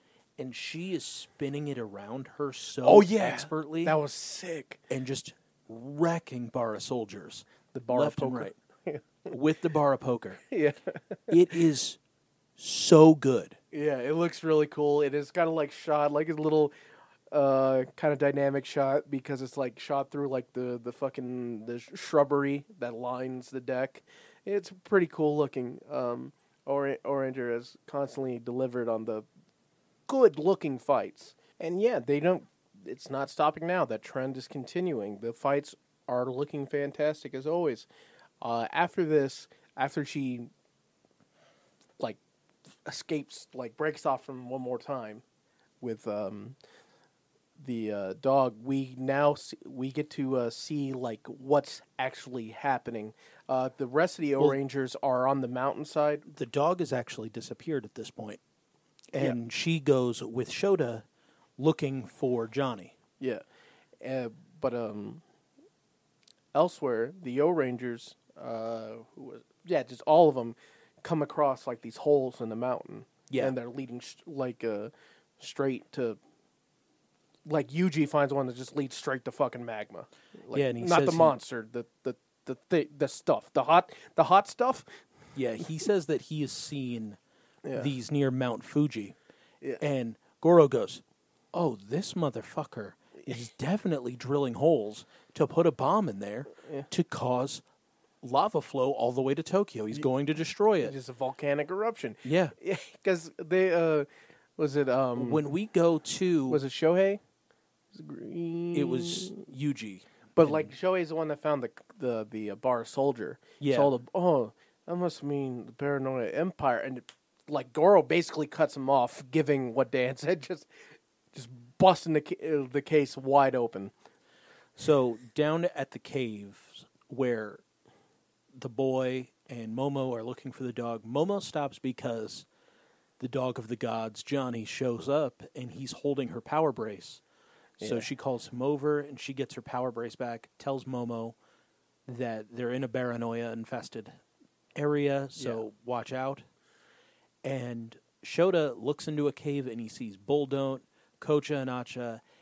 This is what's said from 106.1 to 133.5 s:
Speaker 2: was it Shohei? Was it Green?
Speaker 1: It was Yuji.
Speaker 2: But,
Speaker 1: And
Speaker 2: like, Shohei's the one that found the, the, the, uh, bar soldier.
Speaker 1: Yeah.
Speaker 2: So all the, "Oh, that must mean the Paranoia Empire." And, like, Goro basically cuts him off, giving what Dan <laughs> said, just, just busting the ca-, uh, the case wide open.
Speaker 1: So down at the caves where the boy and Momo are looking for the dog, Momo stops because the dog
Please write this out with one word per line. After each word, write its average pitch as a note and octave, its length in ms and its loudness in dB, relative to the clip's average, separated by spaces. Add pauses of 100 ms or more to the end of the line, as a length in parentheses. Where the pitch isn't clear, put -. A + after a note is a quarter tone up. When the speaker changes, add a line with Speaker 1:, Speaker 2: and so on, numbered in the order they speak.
Speaker 2:
was C#3 160 2
it C3 80 -6
Shohei? F#3+ 480 4 (720)
Was G3+ 100 -20
it D#3 60 -18
Green? E3+ 680 -6
Speaker 1:
It C#3+ 120 0
was F3+ 440 -4 (200)
Yuji. C3 500 -4 (340)
Speaker 2:
But, E3 80 10
Speaker 1:
And D3 80 6
Speaker 2:
like, D#3 200 -2
Shohei's F3+ 380 0
the D#3+ 60 -6
one D#3+ 140 -2
that C#3+ 120 -6
found D3 220 0
the, A2+ 80 -6 (260)
the, A2+ 320 -4
the, G#2+ 220 -6
uh, G2 40 -10
bar A#2 300 0
soldier. B2 540 -2 (200)
Speaker 1:
Yeah. C3+ 180 2
Speaker 2:
So C#3+ 60 4
all C#3 140 4
the, B2 160 -10
"Oh, D#3 380 4 (340)
that E3+ 100 -6
must F3 280 -4
mean C3+ 420 -4
the - 80 -16
Paranoia C3+ 560 -2
Empire." C#3+ 500 0
And, B2+ 220 -8 (460)
like, B2+ 260 -6
Goro F3 300 8
basically D#3 440 0
cuts D3 300 0
him C3+ 120 -2
off, C3 420 2
giving C3+ 420 2
what B2 180 2
Dan B2+ 260 0
<laughs> - 60 -12
said, D#3+ 200 0
just, - 220 -10 (680)
just A#2+ 160 -16 (280)
busting F3+ 360 6
the D3+ 80 4
ca-, D#3 160 -8 (260)
uh, B2+ 80 -6
the C#3 100 0
case D3 360 2
wide C3+ 380 6
open. G#2+ 360 -4 (840)
Speaker 1:
So B2+ 420 4 (180)
down D#3 300 2 (100)
at C#3 160 -6
the A2+ 80 -14
caves G#2 880 -10 (220)
where A#2+ 520 -2 (1000)
the C3 120 -10
boy C3 600 -2 (200)
and A2+ 280 -8
Momo C3+ 380 -2
are A2+ 80 -8
looking B2+ 280 -10
for C3 120 -12
the B2 100 -6
dog, A#2 320 -6
Momo E3+ 360 0
stops C#3+ 380 -6
because A#2+ 640 -6 (720)
the B2+ 80 -6
dog B2+ 320 -4